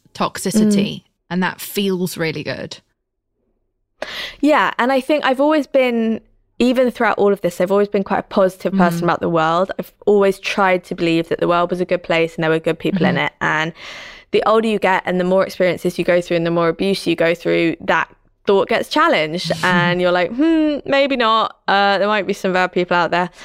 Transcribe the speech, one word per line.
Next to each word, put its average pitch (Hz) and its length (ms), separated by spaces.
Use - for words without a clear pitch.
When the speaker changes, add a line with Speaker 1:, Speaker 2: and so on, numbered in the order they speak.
Speaker 1:
toxicity, 202 800
Speaker 2:
Mm. - 80
Speaker 1:
and 180 120
that 165 180
feels 190 560
really 156 260
good. - 360
Speaker 2:
Yeah, 269 380
and 240 140
I 269 80
think 302 240
I've 269 160
always 302 260
been, 233 540
even 247 320
throughout 226 280
all 202 140
of 190 80
this, 175 200
I've 185 120
always 202 160
been 196 160
quite 190 160
a - 40
positive 185 480
person 175 260
Speaker 1:
Mm-hmm. 170 60
Speaker 2:
about 170 160
the 175 100
world. 170 480
I've - 140
always 196 320
tried 185 460
to - 100
believe 165 340
that - 120
the 170 80
world 175 220
was 180 100
a 180 40
good 175 180
place 165 320
and 165 80
there 160 80
were 160 80
good 160 200
people 165 280
in 135 100
Speaker 1:
Mm-hmm. 143 100
Speaker 2:
it. - 140
And 156 320
the - 140
older 220 220
you 214 100
get 190 280
and 180 140
the 180 40
more 185 220
experiences 180 520
you 175 60
go 180 160
through 175 180
and 165 80
the 170 40
more 170 180
abuse 190 380
you 170 100
go 165 180
through, 170 480
that 175 260
thought 196 220
gets 226 220
challenged 180 680
Speaker 1:
<laughs> 165 60
Speaker 2:
and 180 360
you're 180 120
like, 180 220
"Hmm, 311 500
maybe 269 320
not. 226 420
Uh, 202 300
there 196 100
might 208 180
be 196 80
some 190 180
bad 180 200
people 180 240
out 170 140
there." 180 200